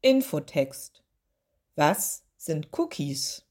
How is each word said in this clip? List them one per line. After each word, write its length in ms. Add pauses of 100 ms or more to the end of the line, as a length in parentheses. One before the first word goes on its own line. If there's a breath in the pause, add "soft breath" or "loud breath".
Infotext. 1000 (720)
Was 500 (120)
sind 320 (100)
Cookies? 720